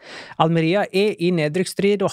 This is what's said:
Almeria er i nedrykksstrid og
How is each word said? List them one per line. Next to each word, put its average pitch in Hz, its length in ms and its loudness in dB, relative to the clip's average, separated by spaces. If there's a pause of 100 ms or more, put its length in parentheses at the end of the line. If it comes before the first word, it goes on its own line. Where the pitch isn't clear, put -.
(400)
Almeria 165 520 2
er 202 280 2
i 170 120 2
nedrykksstrid 180 680 0
og 180 120 0